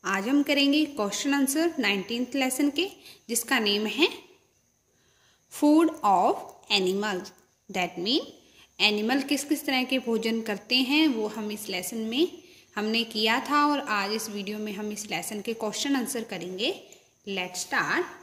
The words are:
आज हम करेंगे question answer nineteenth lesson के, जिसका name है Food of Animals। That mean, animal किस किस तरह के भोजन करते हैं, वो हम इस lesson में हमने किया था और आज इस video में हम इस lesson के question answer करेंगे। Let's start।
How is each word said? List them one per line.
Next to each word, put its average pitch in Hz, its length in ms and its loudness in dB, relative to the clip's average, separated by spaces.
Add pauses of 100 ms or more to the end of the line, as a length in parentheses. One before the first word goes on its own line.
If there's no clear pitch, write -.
आज 196 240 0
हम 285 160 4
करेंगे 277 440 4
question 214 460 -2
answer 285 460 2
nineteenth 226 560 -2
lesson 269 340 2
के, 320 160 -2 (440)
जिसका 233 300 2
name 208 280 2
है 254 200 2 (1500)
Food 311 360 6 (180)
of 202 380 2 (320)
Animals। 196 540 0 (380)
That 180 360 -4
mean, 277 240 0 (500)
animal 214 500 2
किस 285 140 0
किस - 220 -2
तरह 254 180 0
के 254 220 0
भोजन 226 360 0
करते 220 340 -4
हैं, 277 320 4
वो 220 200 0
हम 214 240 -6
इस 214 180 -8
lesson 185 360 -6
में 254 220 0 (480)
हमने 220 300 0
किया 220 340 2 (100)
था 294 180 4
और 294 120 2 (180)
आज 202 160 -2
इस 220 160 -4
video 208 300 -8
में 214 140 -6
हम 208 180 -6
इस 208 200 -10
lesson 180 300 -6
के 226 140 -4
question 226 400 -2
answer 233 360 -2
करेंगे। 185 400 -4 (560)
Let's 185 400 -6
start। 226 560 -2